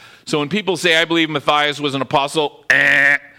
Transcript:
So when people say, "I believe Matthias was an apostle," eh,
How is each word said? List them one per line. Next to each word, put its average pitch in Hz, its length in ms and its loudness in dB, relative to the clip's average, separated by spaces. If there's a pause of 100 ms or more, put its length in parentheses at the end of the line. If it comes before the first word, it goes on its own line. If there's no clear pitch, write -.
(260)
So 156 140 -4
when 147 80 -4
people 180 300 -4
say, 165 180 2
"I 165 80 2
believe 165 260 0
Matthias 147 520 -2
was 139 140 -2
an 139 60 -4
apostle," 143 680 -4
eh, 139 480 4 (220)